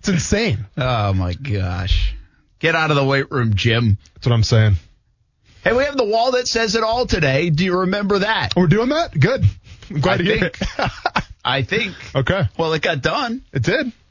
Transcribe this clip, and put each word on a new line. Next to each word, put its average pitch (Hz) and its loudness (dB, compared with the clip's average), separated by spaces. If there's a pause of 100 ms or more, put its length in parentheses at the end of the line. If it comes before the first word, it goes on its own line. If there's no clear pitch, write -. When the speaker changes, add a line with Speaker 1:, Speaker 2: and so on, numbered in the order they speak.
Speaker 1:
It's - -4
insane. 185 0 (100)
Speaker 2:
Oh, 120 0
my 92 -2
gosh. 92 -2 (420)
Get 160 0
out 160 0
of 151 2
the 139 2
weight 135 0
room, 117 0
Jim. 113 2 (180)
Speaker 1:
That's - -6
what 120 4
I'm 113 2
saying. 110 4 (880)
Speaker 2:
Hey, 214 2
we 254 2
have 285 -4
the 262 2
wall 226 0
that 247 0
says 226 -2
it 226 2
all 226 0
today. 156 2
Do 156 0
you 180 0
remember 196 0
that? 196 0
Speaker 1:
We're 180 4
doing 214 2
that? 302 -2
Good. 480 2 (440)
I'm 147 -6
glad 185 2
Speaker 2:
I - -2
Speaker 1:
to 180 0
hear 202 2 (120)
Speaker 2:
think, - -18
Speaker 1:
it. - -4
<laughs> - -20
Speaker 2:
I 131 0
think. 190 -4 (220)
Speaker 1:
Okay. 165 0 (160)
Speaker 2:
Well, 160 0
it 160 -2
got 165 -2
done. 233 -2 (100)
Speaker 1:
It 135 -2
did. 240 0 (180)